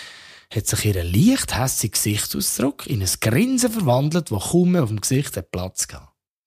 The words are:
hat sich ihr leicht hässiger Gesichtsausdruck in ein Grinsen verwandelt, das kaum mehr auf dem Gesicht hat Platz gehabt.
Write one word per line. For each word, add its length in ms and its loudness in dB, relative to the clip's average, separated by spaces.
hat 140 -4
sich 180 -2
ihr 180 0
leicht 540 4
hässiger 360 -2
Gesichtsausdruck 920 -2
in 160 -2
ein 80 -2
Grinsen 520 2
verwandelt, 600 0
das 200 -4
kaum 200 6
mehr 120 4
auf 60 0
dem 120 -4
Gesicht 340 -2
hat 160 -8
Platz 360 -6
gehabt. 260 -20